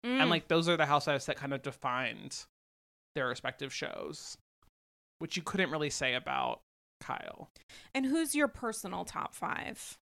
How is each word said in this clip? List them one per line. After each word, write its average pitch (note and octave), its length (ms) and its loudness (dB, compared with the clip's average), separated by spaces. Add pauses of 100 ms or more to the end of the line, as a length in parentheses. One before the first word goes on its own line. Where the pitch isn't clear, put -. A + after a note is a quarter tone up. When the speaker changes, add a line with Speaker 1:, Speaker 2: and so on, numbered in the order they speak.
Speaker 1:
Mm. B3 160 2
Speaker 2:
And, A#3+ 80 6
like, E3 200 2
those E3 180 6
are F3 80 6
the D#3 100 6
housewives D3 420 4
that C#3+ 100 -2
kind C#3 160 -4
of C3 100 -4
defined B2 800 -4 (720)
their C3+ 120 0
respective C3 460 -4
shows, - 640 -6 (800)
which E3 180 -6
you F3+ 60 0
couldn't F#3 300 2
really D3+ 180 2
say C3 240 0
about - 480 0 (400)
Kyle. - 480 -8 (460)
Speaker 1:
And C4 100 2
who's D4 300 2
your D4 140 6
personal G3+ 540 -4
top - 300 -6
five? - 640 -6 (120)